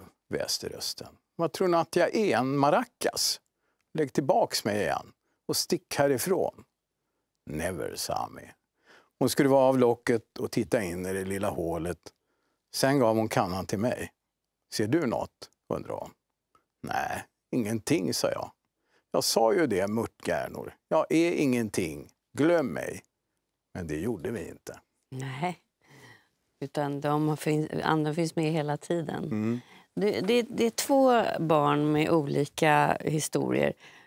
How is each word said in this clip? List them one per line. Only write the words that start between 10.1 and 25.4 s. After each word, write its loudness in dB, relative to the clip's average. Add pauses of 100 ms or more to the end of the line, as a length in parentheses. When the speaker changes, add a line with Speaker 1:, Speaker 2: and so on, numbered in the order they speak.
Speaker 1:
och -6
tittade 0
in -6
i -4
det -4
lilla -4
hålet. -6 (760)
Sen 2
gav 4
hon 0
kannan -2
till -4
mig. -4 (640)
"Ser 0
du 0
något?" -6 (180)
undrade -4
hon. -12 (720)
"Nej, -4 (280)
ingenting", -2
sa 0
jag. -6 (600)
"Jag 0
sa 4
ju 4
det, 0
mörtgärnor. -4 (140)
Jag 0
är 4
ingenting. -2 (300)
Glöm 4
mig." -6 (720)
Men -8
det -4
gjorde -6
vi -8
inte. -16 (300)
Speaker 2:
Nej. -8 (1000)